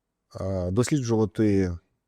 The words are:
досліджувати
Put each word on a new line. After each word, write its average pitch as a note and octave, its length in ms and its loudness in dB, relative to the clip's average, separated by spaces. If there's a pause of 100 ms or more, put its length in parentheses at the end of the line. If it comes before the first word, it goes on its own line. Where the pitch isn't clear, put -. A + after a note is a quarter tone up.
(720)
досліджувати A2 1000 0 (360)